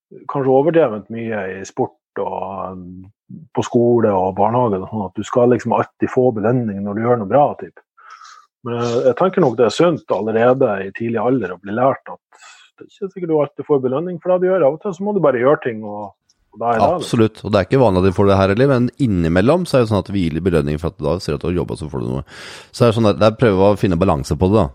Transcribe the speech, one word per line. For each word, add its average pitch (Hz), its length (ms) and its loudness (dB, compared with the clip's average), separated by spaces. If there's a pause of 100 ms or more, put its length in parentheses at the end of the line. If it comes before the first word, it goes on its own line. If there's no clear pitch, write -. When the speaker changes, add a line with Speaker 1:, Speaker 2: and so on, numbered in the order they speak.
(300)
Speaker 1:
kanskje 135 240 0
overdrevent 139 560 2
mye 113 340 -6 (160)
i 95 60 -12
sport - 320 -6 (240)
og 95 560 -8 (800)
på 113 80 -2
skole 120 480 2
og 92 240 -2
barnehage, 107 480 0
sånn 104 220 -8
at - 100 -14
du 104 80 -8
skal 123 240 2
liksom 117 240 0
alltid - 400 -4
få 127 180 2
belønning 107 540 -2
når 101 140 -6
du - 20 -4
gjør 120 220 0
noe 95 80 -8
bra, 143 140 4 (100)
typ. - 260 -18 (840)
Men 120 140 -6
jeg, 120 220 -2 (100)
jeg 120 80 2
tenker 190 260 2
nok 120 140 2
det 123 80 4
er 107 80 0
sunt 160 400 0
allerede 113 540 2 (180)
i 98 80 -10
tidlig 117 260 -4
alder 107 360 -2
å 87 60 -20
bli 101 120 -10
lært 123 400 -2
at - 60 -20 (540)
det - 120 -20
er - 40 -20
ikke 196 220 -12
sikkert 175 180 -8
du 160 80 0
alltid 143 300 -4
får 143 160 2
belønning 160 380 -4
for 180 120 0
det 180 100 0
du 180 40 2
gjør. 185 180 2
Av 143 120 2
og - 40 -12
til 202 140 -6
så 196 100 -10
må 208 80 -2
du 196 80 0
bare 127 200 2
gjøre 143 200 4
ting, 110 220 -6
og, 104 300 -12 (400)
og - 80 -12
da - 80 -2
er - 80 0
det, - 80 2
liksom. 165 160 0
Speaker 2:
Absolutt, 113 420 0
og 101 100 -6
det 101 60 4
er 90 80 0
ikke 135 140 2
vanlig 95 200 4
at 95 60 4
de 92 80 2
får 101 140 4
det 98 100 4
her 98 140 4
heller, 127 180 2
men 123 160 2 (160)
innimellom 101 680 2
så 139 80 2
er 123 60 4
det 110 80 -2
sånn 98 100 0
at - 120 -8
vi 98 120 0
gir 80 120 -2
litt 85 100 -4
belønning 76 340 0
for 82 120 -4
at 78 120 -12
da 73 160 0
ser 78 120 -6
du 71 40 -4
at - 80 -10
du 80 60 -2
har 90 80 -2
jobbet, 58 220 -6
så 76 100 -10
får 65 140 -6
du - 80 -6
noe. 67 100 -6 (500)
Så 123 120 2
er 120 80 6
det 110 40 -2
sånn 110 140 2
at 73 100 0
der 110 160 4
prøver 101 220 2
vi 98 80 6
å 104 140 2
finne 90 200 0
balanse 78 400 0
på 92 80 2
det 107 80 2
da. 92 180 2